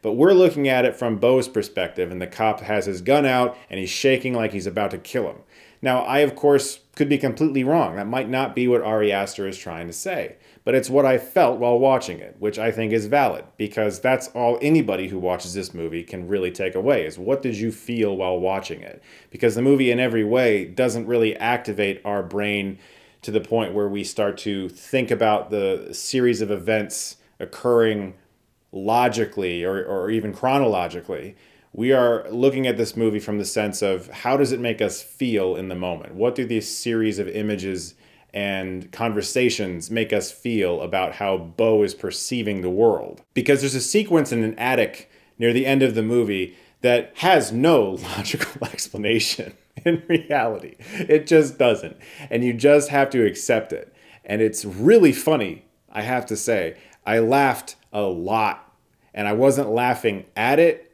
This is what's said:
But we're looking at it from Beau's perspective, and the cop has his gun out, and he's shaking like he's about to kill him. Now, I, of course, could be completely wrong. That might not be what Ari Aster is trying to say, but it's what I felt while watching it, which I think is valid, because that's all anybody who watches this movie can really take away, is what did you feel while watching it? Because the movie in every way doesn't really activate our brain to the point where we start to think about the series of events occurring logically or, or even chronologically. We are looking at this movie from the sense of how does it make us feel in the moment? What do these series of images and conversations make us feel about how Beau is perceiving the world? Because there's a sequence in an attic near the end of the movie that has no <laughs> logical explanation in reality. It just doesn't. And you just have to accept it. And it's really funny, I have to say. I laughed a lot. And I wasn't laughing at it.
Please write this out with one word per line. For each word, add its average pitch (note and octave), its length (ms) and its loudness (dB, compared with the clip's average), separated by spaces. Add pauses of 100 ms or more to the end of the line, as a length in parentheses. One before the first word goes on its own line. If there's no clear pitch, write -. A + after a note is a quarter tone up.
But G#2+ 120 -2
we're D#3 180 6
looking D#3 380 4
at B2+ 160 2
it A#2+ 100 0
from A#2 220 -2
Beau's B2 320 2
perspective, F2+ 640 -4
and F2+ 100 -8
the F2+ 60 -6
cop G#2+ 340 -2
has G#2 240 -2
his F#2 160 -6
gun C#3 240 2
out, B2+ 320 0 (120)
and F#2+ 80 -10
he's F#2 120 -6
shaking C3 440 0
like A2 200 -2
he's F#2+ 140 -6
about G2+ 240 -2
to F2+ 60 -10
kill A#2 300 -6
him. - 120 -12 (400)
Now, B2+ 200 0
I, C3+ 200 0
of C#3 160 2
course, C#3+ 440 2 (160)
could C#3+ 120 0
be C#3 120 2
completely C#3 440 0
wrong. C3 320 0
That G2+ 120 -6
might B2 200 -4
not C3 280 -4
be B2 120 0
what B2 140 4
Ari G#2+ 300 0
Aster G2 360 -4
is G2 120 -10
trying E2+ 260 -10
to E2+ 80 -12
say, E3+ 440 -8 (260)
but B2 100 0
it's C3 160 2
what C#3 160 4
I C3 140 4
felt C#3 400 2
while A#2+ 180 2
watching B2 420 2
it, - 200 -18
which G#2 180 -4
I A2+ 140 -2
think A2 200 -2
is A2 140 0
valid, B2 400 0 (120)
because G#2+ 420 -4
that's - 300 0
all A#2+ 300 0
anybody G#2+ 500 0
who F#2+ 100 -8
watches F2+ 340 -4
this F#2 220 -8
movie E2+ 280 -8
can F2+ 240 -12
really F#2 220 -2
take F#2 240 -6
away, A2 320 0
is D#2 140 -10
what C3 240 -2
did A#2 140 -4
you A2+ 140 -4
feel A2 460 -4
while F#2 220 -2
watching F#2 420 -4
it? - 220 -20 (260)
Because A#2 240 0
the A#2 80 -2
movie C3+ 300 4
in A#2+ 80 2
every A#2 240 0
way A2 420 2
doesn't A#2 400 -2
really A2+ 300 2
activate G#2 680 -2
our G2+ 200 -4
brain G2 560 -4 (420)
to - 80 -12
the G#2+ 100 4
point G#2 360 0
where G#2 120 2
we G2 160 -4
start G2+ 360 -2
to G2 300 -4
think B2 420 -2
about G#2+ 400 2
the F#2+ 400 -2
series B2 500 0
of G2+ 80 -2
events G#2 680 -2 (220)
occurring G#2+ 760 0 (560)
logically G#2 920 0
or, F#2+ 220 -4
or G2 240 -4
even G#2+ 240 -2
chronologically. F#2 1000 -2 (380)
We A#2+ 180 0
are A#2+ 400 4
looking C3 340 2
at A2+ 120 0
this A2+ 200 -2
movie G#2+ 220 0
from G#2 180 -6
the G2+ 80 -4
sense G#2 380 -2
of F#2+ 240 -2
how - 280 -2
does C3+ 160 2
it B2 80 -2
make A#2 220 -2
us - 220 -4
feel G2+ 520 -2
in F#2 120 -8
the F#2 80 -8
moment? F2+ 400 -8
What A#2 180 0
do C3 100 -4
these A2+ 320 -4
series A2 440 -2
of F#2+ 80 -4
images F#2+ 680 -6 (400)
and F#2+ 580 -6
conversations G#2+ 1000 -2
make A2+ 200 -2
us G#2 200 -2
feel F#2 500 -2
about F2+ 340 -4
how G2 220 -2
Beau G#2+ 460 2
is F#2 100 0
perceiving G#2 680 -6
the F2+ 80 -2
world? F#2 520 2 (140)
Because C3+ 240 4
there's C3+ 160 -2
a B2 60 -2
sequence F3 500 2
in A#2 120 0
an A2 140 -4
attic A#2+ 540 -2 (260)
near A#2 160 2
the C3 140 2
end C3+ 160 4
of A#2+ 100 2
the A2+ 80 0
movie G#2+ 540 0 (260)
that A#2+ 360 2
has D#3+ 340 4
no A#2 540 2
<laughs> - 120 -8
logical - 500 -6
explanation G#2+ 840 -4 (320)
in E3 220 2
reality. C#3+ 680 -2 (160)
It D3+ 340 2
just D3+ 320 4
doesn't. A2+ 380 2 (340)
And A#2 120 0
you A#2+ 100 0
just C#3+ 360 6
have C#3 220 2
to B2 120 2
accept A2 480 0
it. - 220 -12 (320)
And G#2+ 160 -2
it's A2 240 0
really C#3 460 6
funny, A2+ 540 -2 (260)
I G#2+ 100 -6
have B2 260 -4
to A2 80 -4
say. F#2+ 420 -2 (280)
I A2+ 140 2
laughed C3 560 2 (180)
a G#2 100 -2
lot. G2 720 -2 (400)
And G#2 140 -4
I G#2 60 0
wasn't C3 360 2
laughing A#2 560 0 (100)
at B2 220 2
it. E3 360 2